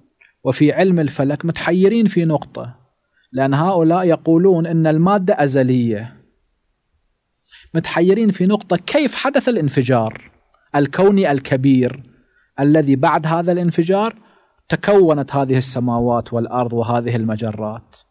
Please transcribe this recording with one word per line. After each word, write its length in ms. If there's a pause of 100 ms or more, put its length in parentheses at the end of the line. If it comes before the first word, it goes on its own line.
(440)
وفي 280
علم 260
الفلك 460
متحيرين 640
في 180
نقطة، 500 (580)
لأن 220
هؤلاء 500
يقولون 600
إن 200
المادة 480
أزلية، 800 (1600)
متحيرين 560
في 160
نقطة: 300
كيف 380
حدث 340
الانفجار 800 (460)
الكوني 540
الكبير 720 (580)
الذي 360
بعد 300
هذا 260
الانفجار 640 (520)
تكونت 640
هذه 240
السماوات 760
والأرض 400
وهذه 440
المجرات؟ 800 (140)